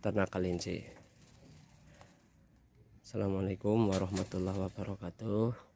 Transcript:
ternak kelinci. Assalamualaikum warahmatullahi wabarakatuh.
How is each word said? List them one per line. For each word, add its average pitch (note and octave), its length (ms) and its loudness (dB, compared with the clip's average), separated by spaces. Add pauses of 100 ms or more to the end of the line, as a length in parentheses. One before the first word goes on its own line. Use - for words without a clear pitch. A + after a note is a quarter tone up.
ternak G2+ 260 4
kelinci. F2+ 540 -2 (2250)
Assalamualaikum G2+ 880 2
warahmatullahi F#2+ 720 0 (100)
wabarakatuh. G#2 1040 -2